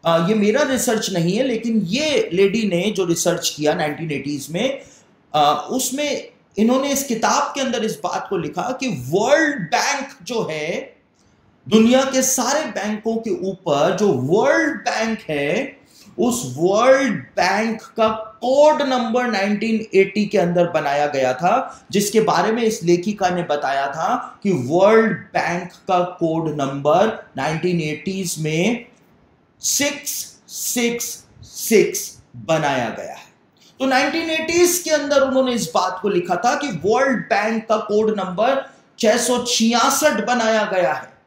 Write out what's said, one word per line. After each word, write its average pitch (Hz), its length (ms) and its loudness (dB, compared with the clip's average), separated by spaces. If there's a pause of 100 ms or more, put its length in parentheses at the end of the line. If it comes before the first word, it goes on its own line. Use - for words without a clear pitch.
अ, 170 220 2
ये 220 80 2
मेरा 214 280 2
research 233 460 -2
नहीं 180 280 0
है, 262 60 0
लेकिन 233 340 -2
ये 247 560 0
lady 196 340 2
ने 180 240 0
जो 185 140 -2
research 170 520 -2
किया 147 160 0
नाइनटीन 156 380 -4
एटीज़ 139 400 -6
में, 240 300 -4 (540)
अ, 147 340 2
उसमें 262 600 -4 (280)
इन्होंने 262 320 2
इस 277 140 -2
किताब 233 520 -2
के 277 60 -4
अंदर 240 220 -2
इस 220 200 -4
बात - 260 -6
को 190 80 -2
लिखा 180 420 -6
कि 262 80 -4
World 220 760 0
Bank 247 460 -2 (140)
जो 220 280 -4
है, 160 440 -8 (760)
दुनिया 226 320 6
के 262 200 0
सारे 262 400 0
बैंकों 214 540 -4
के 202 320 -4
ऊपर 175 500 0
जो 208 100 2
World 233 680 2
Bank 220 440 -4 (100)
है, 156 480 -2 (420)
उस 127 380 -2
World 226 560 4
Bank 196 680 -2
का - 260 -2 (340)
code 294 400 6
number 247 420 0
nineteen 214 760 0
eighty 196 260 2
के - 120 -2
अंदर 175 300 2
बनाया 147 380 0
गया 135 280 0
था, 208 580 0
जिसके 202 300 2
बारे 180 300 2
में 233 120 0
इस 220 200 -2
लेखिका 175 460 2
ने 180 140 -2
बताया 139 440 -2
था 170 560 -6
कि 202 80 2
World 185 640 4
Bank 170 580 -4
का - 280 -2
code 160 600 -2
number 147 760 0
nineteen 160 440 -2
eighties 175 580 -6
में 175 460 0 (720)
सिक्स - 800 -4 (100)
सिक्स - 760 -4 (180)
सिक्स - 720 0 (180)
बनाया 135 540 -2
गया 92 240 -10
है। - 140 -20 (520)
तो 262 60 -2
नाइनटीन 285 440 0
एटीज़ 330 540 2
के 320 60 -8
अंदर 285 320 2
उन्होंने 254 300 2
इस 202 240 -2
बात 185 260 0
को 208 80 -2
लिखा 180 260 0
था 254 200 0
कि 285 120 -4
World 226 520 0
Bank 220 500 -2
का 214 80 2
कोड 214 400 0
number 208 520 -2 (300)
छह 214 180 4
सौ 240 300 0
छियासठ 233 800 2
बनाया 220 480 0
गया 170 200 2
है। - 200 -10 (140)